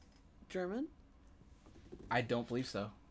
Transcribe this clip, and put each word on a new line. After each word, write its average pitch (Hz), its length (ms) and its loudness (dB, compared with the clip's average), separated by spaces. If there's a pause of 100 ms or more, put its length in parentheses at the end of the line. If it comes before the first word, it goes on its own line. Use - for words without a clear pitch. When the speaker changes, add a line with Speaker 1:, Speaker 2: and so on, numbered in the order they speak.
(500)
Speaker 1:
German? 190 380 2 (1200)
Speaker 2:
I 123 120 6
don't 120 260 4
believe 127 200 2
so. 104 240 0 (200)